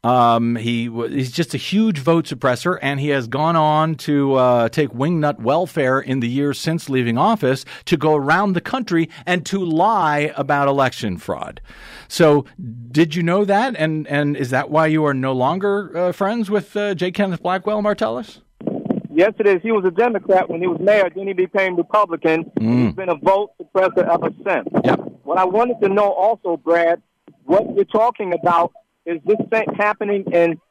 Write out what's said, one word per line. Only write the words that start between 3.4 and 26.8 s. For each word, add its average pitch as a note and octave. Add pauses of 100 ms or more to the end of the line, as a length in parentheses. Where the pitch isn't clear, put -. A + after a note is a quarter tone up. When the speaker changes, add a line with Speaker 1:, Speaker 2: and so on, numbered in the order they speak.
Speaker 1:
on D#3
to, C#3
uh, B2
take C#3
wingnut D3
welfare C3+
in C3
the A#2+
years C#3
since D#3+
leaving A#2+
office D3+ (220)
to E3+
go D#3
around E3
the F3
country F3 (180)
and F3
to G3
lie D#3+
about C#3+
election B2
fraud. - (480)
So, D3 (480)
did D3+
you F3+
know F#3
that? G#3
And, D#3
and C#3+
is C3+
that C3
why D#3
you D#3
are C#3+
no C3
longer, F3+
uh, F3+
friends G#3
with, G#3
uh, G#3
J. F3+
Kenneth F#3+
Blackwell, F#3+
Martellus? A3 (760)
Speaker 2:
Yes, F#3+
it G#3
is. F#3
He A3+
was G3+
a F#3
Democrat G3
when E3
he F3+
was E3
mayor. G3
Then G3
he G3
became F#3
Republican. E3 (160)
Speaker 1:
Mm. A#2
Speaker 2:
He's -
been F#3
a E3+
vote G3
suppressor F#3
ever E3+ (180)
since. E3+ (160)
Speaker 1:
Yep. - (240)
Speaker 2:
What D#3+
I F#3
wanted A3+
to G#3
know G3+
also, F#3
Brad, E3+ (460)